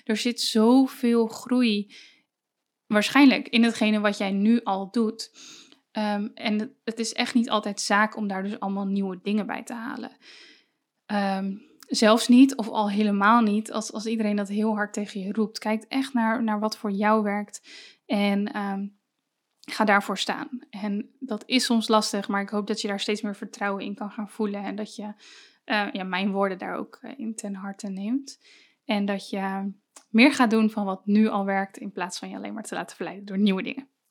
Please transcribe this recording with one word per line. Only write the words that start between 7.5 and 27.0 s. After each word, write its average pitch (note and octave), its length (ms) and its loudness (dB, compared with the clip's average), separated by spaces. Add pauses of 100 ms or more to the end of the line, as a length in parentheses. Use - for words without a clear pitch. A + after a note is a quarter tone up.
altijd G#3+ 300 -2
zaak G#3+ 360 2
om G#3+ 120 -4
daar F#3+ 140 -4
dus G3+ 180 -8
allemaal G3 260 -4
nieuwe G3 360 -2
dingen G#3 240 -2
bij - 160 -6
te - 120 -12
halen. - 420 -12 (920)
Ehm, G3 480 -2 (320)
zelfs A3 420 4
niet, C4 280 10
of G#3+ 120 -6
al G#3 220 0
helemaal G#3 500 4
niet, G#3+ 320 0
als, A3 200 -6
als G#3+ 140 -8
iedereen A3 300 -2
dat G3+ 120 -4
heel G#3 260 -2
hard G#3 180 -4
tegen G#3 280 -6
je F#3+ 120 -6
roept. G#3+ 260 -2
Kijk A3 300 -2
echt C4+ 260 -4
naar, A3+ 280 0
naar G#3+ 180 -2
wat G#3+ 180 -2
voor G#3 120 -6
jou G#3+ 320 2
werkt G#3 460 -6 (380)
en, G3+ 460 0
ehm, G3+ 340 -6 (840)
ga - 140 0
daarvoor G3+ 340 2
staan. - 300 -6 (220)
En G3+ 400 -6 (100)
dat G#3+ 260 -6
is B3+ 180 2
soms A3+ 240 0
lastig, G#3+ 400 0
maar G3 140 -2
ik G3 60 -8
hoop G#3 180 -4
dat G#3+ 140 -4
je G#3 80 -4
daar G3+ 120 -4
steeds G#3+ 220 -4
meer G3+ 140 -6
vertrouwen G3+ 480 -6
in G3+ 100 -8
kan G#3 160 -10
gaan G#3 180 -10
voelen G3+ 360 -6
en G3 100 -8
dat G#3 220 -10
je, G#3 180 -12 (500)
eh, G#3 280 0
ja, F#3+ 120 -6
mijn F#3 260 -2
woorden G3 280 0
daar F#3+ 180 -8
ook, - 260 -10